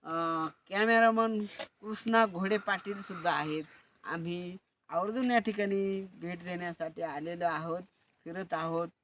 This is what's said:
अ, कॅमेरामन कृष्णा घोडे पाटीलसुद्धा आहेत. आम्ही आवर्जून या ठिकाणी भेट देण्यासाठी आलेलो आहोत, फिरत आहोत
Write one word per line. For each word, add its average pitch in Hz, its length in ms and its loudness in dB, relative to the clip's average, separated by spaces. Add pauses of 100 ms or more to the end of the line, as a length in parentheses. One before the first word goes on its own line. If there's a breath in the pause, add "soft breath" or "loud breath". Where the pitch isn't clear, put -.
अ, 165 80 -10 (580)
कॅमेरामन 226 720 4 (380)
कृष्णा 226 440 4
घोडे 190 320 0
पाटीलसुद्धा 196 720 -2
आहेत. 151 320 0 (400)
आम्ही 175 540 -6 (320)
आवर्जून 220 420 0
या 240 60 6
ठिकाणी 196 720 0 (120)
भेट 175 220 -8
देण्यासाठी 170 580 -6
आलेलो 165 440 -4
आहोत, 165 360 -2 (440)
फिरत 175 280 -8
आहोत 165 340 -2 (160)